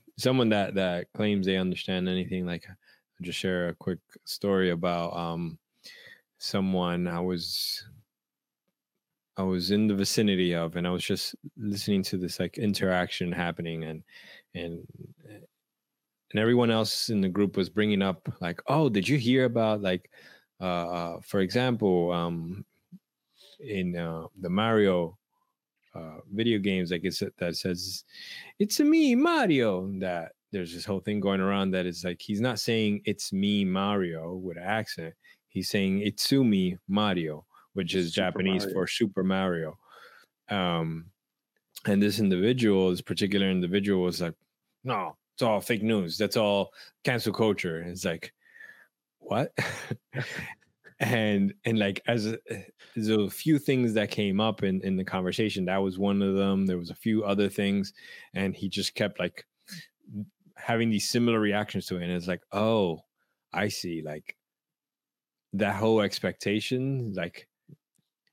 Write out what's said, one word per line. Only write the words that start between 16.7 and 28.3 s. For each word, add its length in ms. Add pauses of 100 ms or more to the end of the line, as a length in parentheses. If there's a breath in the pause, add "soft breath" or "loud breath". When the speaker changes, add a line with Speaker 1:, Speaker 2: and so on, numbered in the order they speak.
Speaker 1:
else 380
in 120
the 80
group 280
was 120
bringing 320
up, 260 (140)
like, 260
"Oh, 220
did 180
you 100
hear 280
about, 360
like, 300 (480 loud breath)
uh, 40 (540)
uh, 40
for 200
example, 680
um, 540 (920 loud breath)
in, 380
uh, 300 (120)
the 100
Mario, 720 (760)
uh, 240 (120)
video 280
games, 320
like, 140
it's, 180 (160)
that 180
says, 480 (540 loud breath)